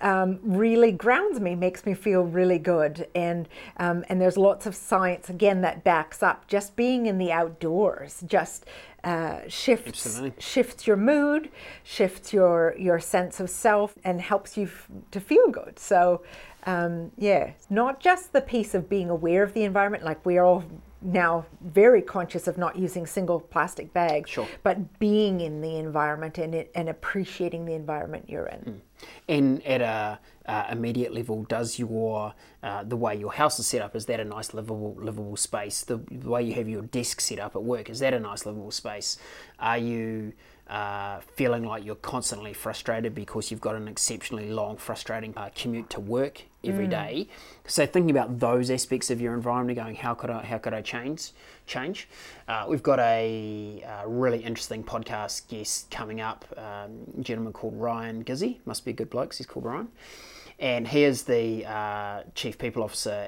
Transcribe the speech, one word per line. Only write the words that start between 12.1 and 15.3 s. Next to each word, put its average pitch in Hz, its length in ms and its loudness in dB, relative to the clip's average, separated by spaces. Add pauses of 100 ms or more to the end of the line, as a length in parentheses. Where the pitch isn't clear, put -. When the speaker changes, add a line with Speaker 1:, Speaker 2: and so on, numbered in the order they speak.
Speaker 1:
your, 170 440 6
your 180 220 4
sense 180 400 0
of 180 100 -4
self, 208 540 2
and 180 180 0
helps 196 360 -2
you 208 80 0
f-, - 220 -12 (240)
to 202 80 -6
feel 427 300 8